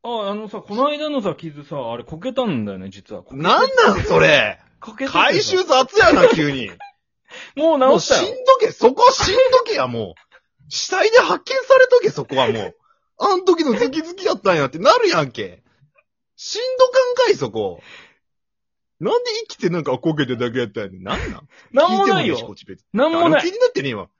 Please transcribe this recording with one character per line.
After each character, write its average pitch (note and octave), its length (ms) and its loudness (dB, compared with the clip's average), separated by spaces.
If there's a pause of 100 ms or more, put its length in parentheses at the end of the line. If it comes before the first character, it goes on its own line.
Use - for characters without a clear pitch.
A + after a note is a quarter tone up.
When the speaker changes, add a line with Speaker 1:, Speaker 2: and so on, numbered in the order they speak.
Speaker 1:
あ、 A3 280 -6
あ G#3 40 -6
の G#3+ 140 -10
さ、 G#3 120 -12
こ - 140 -14
の B3+ 140 0
間 D4+ 200 -6
の C#4 140 -6
さ、 F3 120 -4
傷 D3 280 -16
さ、 C3 300 -10
あ A#2+ 40 -8
れ A#2 80 -12
こ D#3 140 -16
け B3 140 -10
た B3 140 -4
ん B2+ 180 -4
だ G2+ 80 -8
よ F#2+ 60 -12
ね、 F#2+ 120 -14
実 G2+ 240 -20
は。 F2+ 80 -16
こ - 80 -20
け C3+ 60 -16
て C#3 60 -10
Speaker 2:
な C4 220 2
ん C5+ 120 -4
な G#4+ 180 4
ん、 F#3+ 80 -4
そ F3 160 0
れ！ B2 400 4 (220)
Speaker 1:
こ A3 160 -20
け C4+ 100 -6
て C4+ 60 -8
た E4 60 -2
よ。 G#3+ 60 4
Speaker 2:
回 F#4 180 0
収 F#4+ 200 -2
雑 C4+ 360 2
や F#4 140 6
な、 F3 160 6
急 D3 220 2
に。 B2 220 -6
Speaker 1:
<laughs> - 840 -20
も D#4 220 2
う - 20 0
治 - 0 -
っ - 0 -
た C4 60 2
よ。 C4 40 6
Speaker 2:
も C#4 80 6
う E3+ 40 2
し - 120 -2 (100)
ん B4+ 220 -8
ど C5 140 8
け、 A4 140 0
そ - 200 4
こ G#4 100 0
は C5 100 8
し - 180 -2
ん G4 40 0 (180)
ど B4+ 120 6
け A4 100 -4
や、 - 120 -2
も F#2+ 300 -6
う。 - 240 -20 (280)
死 - 220 -8
体 G4 200 0
で A4+ 80 6
発 - 260 0
見 C5+ 200 -6
さ C5 140 4
れ B4+ 80 6
と B4 140 4
け、 F4+ 100 0
そ C#3 140 -8
こ - 120 -10
は B2 140 2
も A2+ 100 -2
う。 F#2 160 -10 (420)
あ G4 180 0
ん F#4 80 -4
時 E4+ 200 2
の B3 100 0
ズ B3+ 160 -2
キ D4+ 120 -6
ズ E4+ 120 -14
キ F#4+ 100 -14
や - 100 0
っ G3 60 -10
た F#3 140 0
ん - 20 0
や C#3+ 100 0
っ B2+ 40 -6
て D#3+ 80 -14
な A#3+ 160 2
る A#4+ 140 2
や F#3 140 0
ん C3 80 -6
け。 F#2+ 320 -12 (720)
し - 240 -12
ん A#4 40 -6 (160)
ど B4+ 80 6
か B4 40 -4 (220)
ん - 20 -4 (120)
か - 40 0
い、 G4+ 40 2
そ B2+ 160 -6
こ。 G2+ 320 -8 (1160)
な A#3 180 -2
ん B4 60 0
で B4 80 -6 (120)
生 G#4+ 60 -14
き - 80 -18
て G3+ 120 -4
な E3+ 120 -4
ん C#3 40 -10
か、 C3+ 80 -4
あ、 C3 60 -4
こ D#3+ 160 -2
け D3 120 -2
た B2 100 -6
だ A#2+ 140 -4
け B2 100 -6
や B2 40 -2
っ G#2+ 60 -12
た A2+ 100 -10
ん G#2 40 -8
や F#2+ 60 -14
ね F#2 80 -20
ん。 F#2 40 -20
な G2 140 -8
ん - 140 -8
な - 80 -16
ん？ - 100 -20 (240)
Speaker 1:
な D4+ 160 2
ん F#4 100 0
も G4 80 2
な F#4+ 160 0
い C4 40 -4
よ。 D3+ 100 -2
Speaker 2:
聞 - 20 -8
い - 20 -10
て A2+ 60 -14
も - 0 -
ね - 0 -
え - 0 -
し、 - 0 -
こ G#2 60 -18
っ - 20 -18
ち - 100 -20
別 - 160 -20
に。 - 140 -20
Speaker 1:
な C4 140 0
ん E4 40 -2
も E4 160 0
な D#4 100 4
い。 - 40 0
Speaker 2:
誰 - 20 -6
も F4 60 -2
気 - 20 -16
に G#4+ 80 -10
な B4+ 80 4
っ B4 40 -2
て - 100 -4
ね C#3 80 -4
え A#2 40 -6
わ。 F#2+ 140 -10 (120)